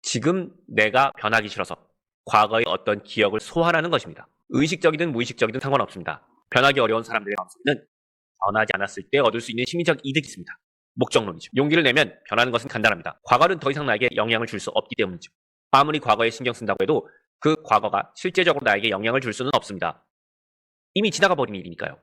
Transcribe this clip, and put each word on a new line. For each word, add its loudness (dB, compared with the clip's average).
지금 -4
내가 4
변하기 0
싫어서 -8
과거의 4
어떤 -2
기억을 0
소환하는 0
것입니다. -4
의식적이든 2
무의식적이든 -2
상관없습니다. -2
변하기 4
어려운 2
사람들의 -6
마음속에는 -6
변하지 0
않았을 -6
때 2
얻을 2
수 -12
있는 -4
심리적 -2
이득이 -4
있습니다. -18
목적론이죠. -2
용기를 2
내면 2
변하는 0
것은 -2
간단합니다. -2
과거는 4
더 -2
이상 -4
나에게 0
영향을 0
줄 -8
수 -8
없기 -2
때문이죠. -4
아무리 4
과거에 2
신경 -6
쓴다고 -2
해도 0
그 2
과거가 2
실제적으로 0
나에게 2
영향을 0
줄 -6
수는 -6
없습니다. -4
이미 0
지나가 2
버린 -2
일이니까요. -12